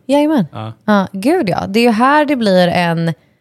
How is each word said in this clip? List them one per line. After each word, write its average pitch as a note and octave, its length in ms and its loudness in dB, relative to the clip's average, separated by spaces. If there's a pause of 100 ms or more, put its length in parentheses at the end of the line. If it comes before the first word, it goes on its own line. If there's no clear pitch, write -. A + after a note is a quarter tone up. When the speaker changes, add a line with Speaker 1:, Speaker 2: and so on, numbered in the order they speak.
Speaker 1:
Jajamän. D4 460 0
Speaker 2:
Ja. A2 220 -12 (120)
Speaker 1:
Ja, G3+ 260 2
gud A#3 380 -2
ja. - 180 -4
Det G3 120 -2
är A#3+ 40 2
ju A#3+ 80 4
här C4+ 340 2
det C#4+ 100 -2
blir F#3+ 320 2
en... E3+ 380 0 (360)